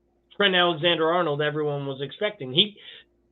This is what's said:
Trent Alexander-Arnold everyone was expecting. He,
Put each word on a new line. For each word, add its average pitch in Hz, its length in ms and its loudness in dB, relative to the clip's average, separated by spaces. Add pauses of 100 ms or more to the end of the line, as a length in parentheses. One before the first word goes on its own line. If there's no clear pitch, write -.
(360)
Trent 196 200 2
Alexander-Arnold 165 880 2
everyone 147 440 -2
was 135 160 -8
expecting. 143 520 -8
He, 202 240 0 (540)